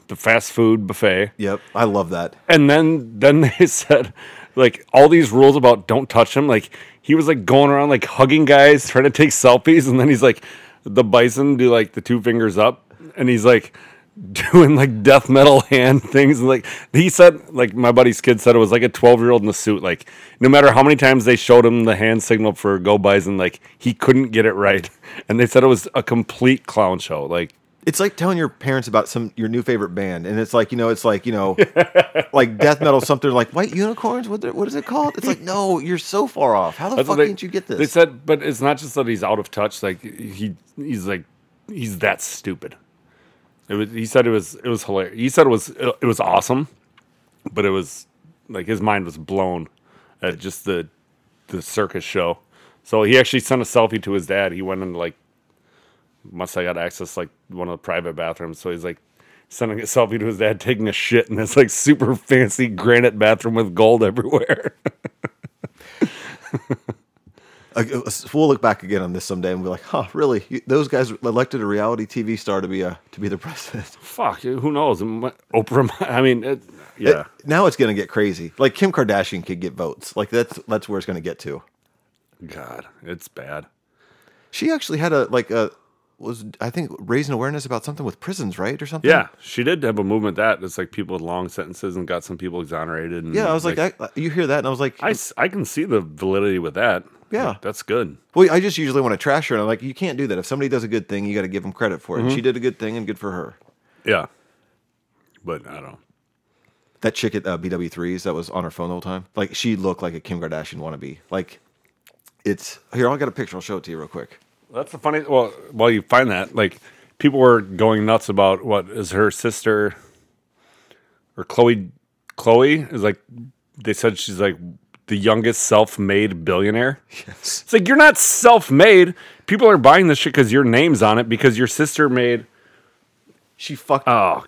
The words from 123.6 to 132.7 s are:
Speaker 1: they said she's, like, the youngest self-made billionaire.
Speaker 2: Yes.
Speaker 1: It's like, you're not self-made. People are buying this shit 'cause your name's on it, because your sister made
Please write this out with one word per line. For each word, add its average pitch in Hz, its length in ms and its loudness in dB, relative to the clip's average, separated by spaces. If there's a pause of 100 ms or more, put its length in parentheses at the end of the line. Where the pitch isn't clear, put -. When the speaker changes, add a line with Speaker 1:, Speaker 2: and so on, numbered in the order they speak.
Speaker 1:
they 110 160 -6
said 107 240 -2
she's, 95 220 -10
like, 95 180 -2 (500)
the 107 80 -6
youngest 110 480 0
self-made 101 800 0
billionaire. 107 560 -2 (280)
Speaker 2:
Yes. - 360 -12
Speaker 1:
It's - 100 -18
like, 202 140 4
you're 269 80 4
not 302 220 6
self-made. 185 960 6 (320)
People 220 240 4
are 196 80 6
buying 151 300 6
this 147 100 2
shit 147 160 -4
'cause 120 180 2
your 139 140 4
name's 123 360 4
on 107 160 4
it, 117 120 -2
because 113 280 2
your 123 100 0
sister 151 420 -2
made 123 360 -2 (1160)